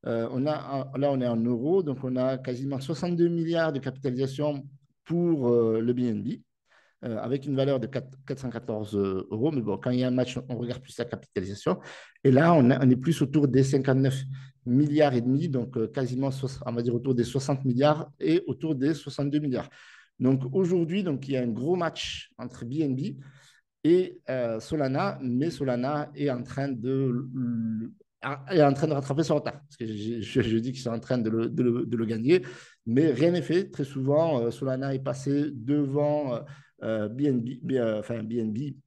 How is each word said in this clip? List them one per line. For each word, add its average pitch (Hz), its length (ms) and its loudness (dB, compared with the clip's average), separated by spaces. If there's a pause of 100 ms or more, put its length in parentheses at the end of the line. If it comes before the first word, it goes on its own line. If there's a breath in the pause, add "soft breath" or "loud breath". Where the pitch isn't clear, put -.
Euh, 117 260 -2
on 131 160 -2
a, 135 500 -4
là, 143 140 2
on 135 80 0
est 123 80 0
en 117 80 0
euros. 123 480 2
Donc, 135 200 -4
on 127 120 -4
a 131 220 0
quasiment 131 420 -6
soixante-deux 170 480 0
milliards 165 460 0
de 139 60 -2
capitalisation 135 840 -2 (380)
pour, 160 460 2
euh, 113 320 4
le 120 100 2
B 123 100 0
N 110 220 0
B, 113 60 -2 (760 soft breath)
euh, 117 140 -6
avec 127 280 -4
une 143 100 -2
valeur 135 260 2
de 113 60 -6
quatre, - 380 -8
quatre 135 140 -8
cent 127 100 -6
quatorze 107 460 -6
euros. 98 560 0
Mais 139 100 -2
bon, 104 160 -2
quand - 120 -4
il 123 100 2
y 127 60 2
a - 20 0
un 123 40 0
match, 127 260 0 (100)
on 123 100 -6
regarde 120 240 -6
plus - 160 -20
la 120 80 -4
capitalisation. 101 760 -4 (440 loud breath)
Et 135 80 8
là, 160 220 8
on 127 160 8
a, 139 160 4
on 123 40 8
est 123 60 8
plus 139 260 0
autour 143 280 4
des 131 140 6
cinquante-neuf 135 580 2 (440 loud breath)
milliards 143 500 4
et 117 60 2
demi, 139 280 0
donc, 127 280 -2
euh, 110 100 0
quasiment, 131 440 -2
soix-, - 340 -6
on 120 60 -4
va 117 100 -2
dire, 120 140 0
autour 131 180 0
des 120 120 2
soixante 135 400 -2
milliards 147 440 2 (120)
et 170 260 2
autour 156 280 -2
des 135 180 0
soixante-deux 143 460 -2
milliards. 131 300 -4 (480 loud breath)
Donc, 131 260 4 (100)
aujourd'hui, 180 500 2
donc, 135 240 -4
il 139 60 -2
y 131 40 0
a 127 40 0
un 123 60 0
gros 123 280 0
match - 600 -6
entre - 260 -12
B 131 180 -4
N 139 140 2
B 143 220 -6 (680 loud breath)
et, 180 360 4 (100)
euh, 117 320 -2
Solana, 147 600 -2
mais 131 280 0
Solana 143 680 -2
est 143 140 -2
en 123 140 -4
train 139 240 -4
de, 131 600 -2 (1200)
est 175 100 6
en 143 120 8
train 143 140 0
de 156 60 0
rattraper 139 300 -2
son 156 120 2
retard. 147 260 -4
Parce - 160 -20
que 113 100 -8
je, 110 320 -6
je, 104 220 0
je 113 160 2
dis 123 160 -2
qu'ils 131 80 -12
sont 120 100 -4
en 113 80 -4
train 127 180 -2
de 113 120 0
le, 113 180 0
de 127 160 -2
le, 120 220 2
de 117 120 -4
le 113 80 0
gagner, 120 380 2 (420 loud breath)
mais 127 260 4
rien 165 200 4
n'est 175 100 0
fait. 175 300 -2
Très 143 140 -4
souvent, 139 560 0
euh, 117 100 0
Solana 135 420 -4
est 135 60 -2
passé 139 540 -2
devant, 143 840 0
euh, 113 40 -4 (440 loud breath)
euh, 110 240 -2
B 120 140 -6
N 139 180 2
B, 117 120 -6 (120)
B-, 131 120 -2
euh, 113 240 0
enfin, 113 220 -6
B 107 120 -8
N 113 180 -2
B 131 240 -6 (100)